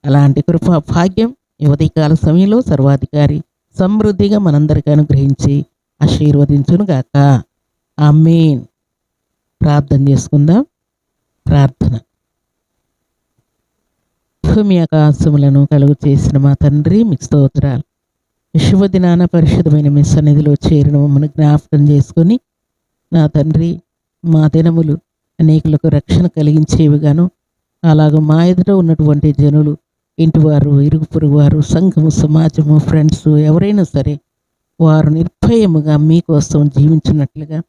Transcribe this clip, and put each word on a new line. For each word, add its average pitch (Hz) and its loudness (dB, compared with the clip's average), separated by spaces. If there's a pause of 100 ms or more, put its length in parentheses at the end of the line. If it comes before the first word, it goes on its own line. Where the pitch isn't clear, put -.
అలాంటి 143 2
కృపా - -2 (140)
భాగ్యం 190 -2 (300)
ఈ 156 -2
ఉదయకాల 151 0
సమయంలో 190 0
సర్వాధికారి 143 -2 (380)
సమృద్ధిగా 202 -2
మనందరికీ 151 0
అనుగ్రహించి 139 0 (460)
ఆశీర్వదించునుగాక. 143 0 (800)
ఆమేన్. 156 2 (1000)
ప్రార్థన 147 -2
చేసుకుందాం. 151 0 (840)
ప్రార్థన. 139 -2 (2500)
భూమి 202 0
ఆకాశములను 147 0 (120)
కలుగు 143 2 (140)
చేసిన 139 0
మా 139 2
తండ్రి, 147 0
మీకు 196 -4
స్తోత్రాలు. 139 -2 (680)
ఈ 160 0
శుభదినాన 180 0
పరిశుద్ధమైన 160 0
మీ 143 2
సన్నిధిలో 147 2
చేరిన 147 0
మమ్మల్ని 143 0
జ్ఞాపకం 147 0
చేసుకొని, 165 0 (760)
నా 165 0
తండ్రి, 156 -2 (540)
మా 160 2
దినములు 160 0 (440)
అనేకులకు 156 0
రక్షణ 156 0
కలిగించేవిగాను, 151 0 (580)
అలాగ 151 2
మా 156 0
ఎదుట 180 0
ఉన్నటువంటి 156 0
జనులు, 147 0 (420)
ఇంటివారు, 151 2
ఇరుగు 151 0
పొరుగు 151 -2
వారు, 147 2
సంఘము, 160 0
సమాజము, 156 0
ఫ్రెండ్స్ 156 0
ఎవరైనా 165 0
సరే, 143 -4 (640)
వారు 156 2
నిర్భయముగా 160 0
మీకోసం 156 0
జీవించినట్లుగా 151 -2